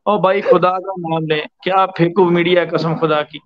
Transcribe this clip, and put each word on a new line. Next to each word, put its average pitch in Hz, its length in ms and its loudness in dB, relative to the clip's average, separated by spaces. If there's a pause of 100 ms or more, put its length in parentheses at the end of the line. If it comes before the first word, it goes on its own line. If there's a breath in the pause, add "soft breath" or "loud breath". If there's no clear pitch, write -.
ओ 208 120 2
भाई 190 220 2
खुदा 180 300 2
का 190 300 -6
नाम 160 260 -4
लें, 156 200 -4 (160)
क्या 190 260 0
फेंकू 170 380 2
मीडिया, 175 380 2
कसम 160 300 -2
खुदा 151 280 0
की, 147 240 -12